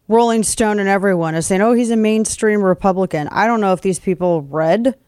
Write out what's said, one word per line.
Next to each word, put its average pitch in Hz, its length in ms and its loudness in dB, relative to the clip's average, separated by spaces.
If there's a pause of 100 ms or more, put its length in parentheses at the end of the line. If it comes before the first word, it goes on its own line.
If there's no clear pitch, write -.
Rolling 226 340 2
Stone 208 360 0
and 196 80 -2
everyone 180 480 0
is 160 100 -2
saying, 190 160 0
"Oh, 233 120 2
he's 233 180 0
a 226 60 0
mainstream 214 680 0
Republican." 185 640 0
I - 180 -2
don't 233 140 0
know 196 140 0
if 180 80 -2
these 190 180 -2
people 175 420 -2
read 165 540 0 (120)